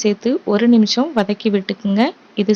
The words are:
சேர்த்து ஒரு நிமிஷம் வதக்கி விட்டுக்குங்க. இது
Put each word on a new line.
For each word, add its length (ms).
சேர்த்து 300
ஒரு 200
நிமிஷம் 340
வதக்கி 360
விட்டுக்குங்க. 480
இது 140